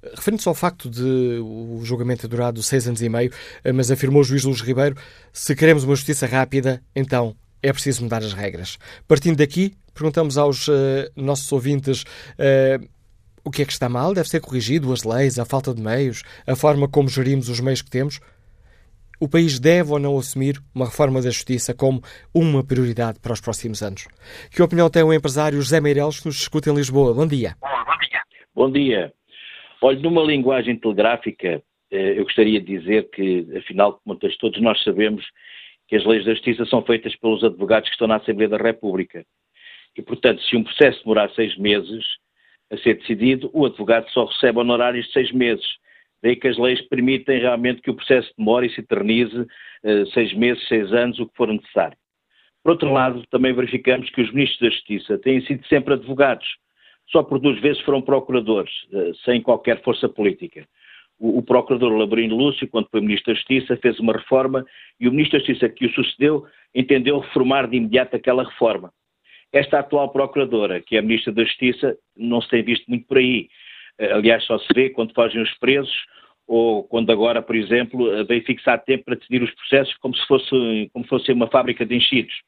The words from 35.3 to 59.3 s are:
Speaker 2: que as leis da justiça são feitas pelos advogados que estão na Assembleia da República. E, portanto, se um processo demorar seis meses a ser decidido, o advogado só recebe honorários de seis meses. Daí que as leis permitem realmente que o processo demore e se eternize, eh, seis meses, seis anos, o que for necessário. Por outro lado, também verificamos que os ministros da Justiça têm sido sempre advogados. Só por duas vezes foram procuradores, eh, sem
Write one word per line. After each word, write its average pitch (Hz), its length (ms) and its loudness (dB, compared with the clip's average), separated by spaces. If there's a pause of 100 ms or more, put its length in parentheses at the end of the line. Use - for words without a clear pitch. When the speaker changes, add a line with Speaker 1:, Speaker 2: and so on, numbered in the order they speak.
Speaker 2:
que - 80 -2
as 101 100 2
leis 110 200 2
da 110 100 0
justiça 117 320 -4
são 117 160 0
feitas 113 320 -2
pelos 110 280 -2
advogados 101 460 0
que - 60 -6
estão 113 120 0
na 110 100 2
Assembleia 104 320 0
da 107 80 -2
República. 101 680 -4 (720)
E, - 60 -12
portanto, 117 400 0
se - 120 -2
um 113 80 2
processo 127 360 4
demorar 107 320 0
seis 101 260 -4
meses 104 480 -2 (680)
a 101 40 -10
ser 110 220 2
decidido, 127 520 0
o 151 140 2
advogado 113 460 0
só 123 120 2
recebe 117 360 0
honorários 120 480 0
de - 40 -16
seis 127 220 0
meses. 120 320 0 (580)
Daí 120 140 2
que 139 100 -2
as 117 100 0
leis 127 300 2
permitem 131 500 0
realmente 120 440 0
que 131 100 -4
o - 20 -2
processo - 440 0
demore 117 300 2
e 113 60 -4
se - 60 -12
eternize, 113 640 -2 (380)
eh, 104 300 2
seis 110 200 0
meses, 117 360 0
seis 104 240 0
anos, 120 260 0
o 113 80 -6
que - 80 -20
for 117 140 0
necessário. 101 480 -2 (640)
Por 160 80 4
outro 156 220 0
lado, 127 360 0
também 127 240 2
verificamos 123 580 0
que 127 100 -2
os 110 100 0
ministros 131 300 -2
da 113 120 2
Justiça 101 440 -4
têm 131 280 0
sido 135 220 -6
sempre 139 280 2
advogados. 127 520 0 (600)
Só 165 120 4
por 143 180 -2
duas 131 200 2
vezes 143 220 0
foram 139 200 0
procuradores, 120 720 0 (220)
eh, 90 180 -2 (140)
sem 123 160 2